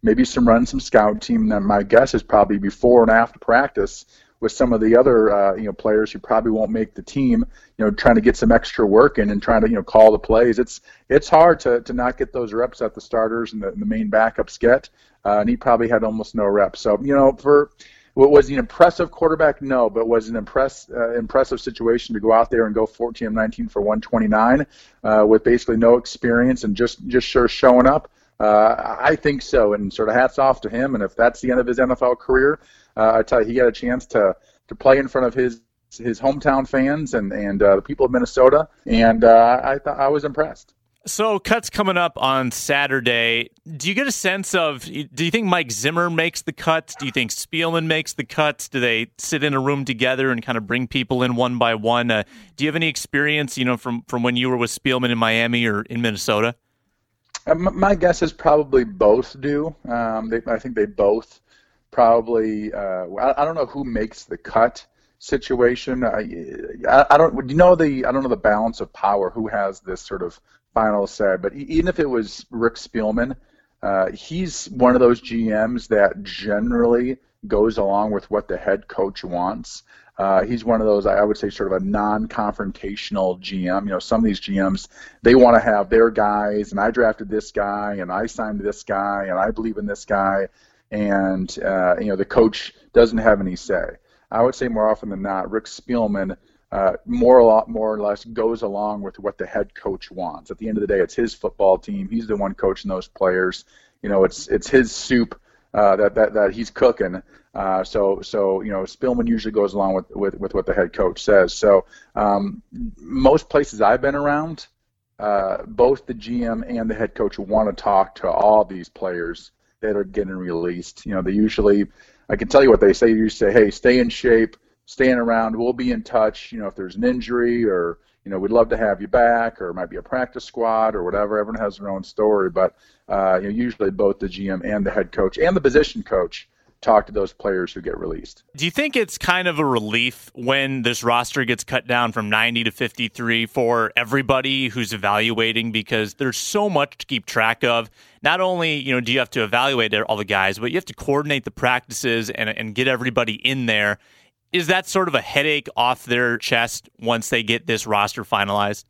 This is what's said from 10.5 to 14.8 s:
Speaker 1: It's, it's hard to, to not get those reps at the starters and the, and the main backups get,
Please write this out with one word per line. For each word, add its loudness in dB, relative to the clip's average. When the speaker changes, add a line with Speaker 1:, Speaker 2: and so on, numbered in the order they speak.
Speaker 1:
It's, -4
it's 4
hard 8
to, 0
to -10
not -2
get -6
those -4
reps -4
at -4
the -16
starters -2
and -8
the, -6
and -8
the -6
main -2
backups 0
get, 2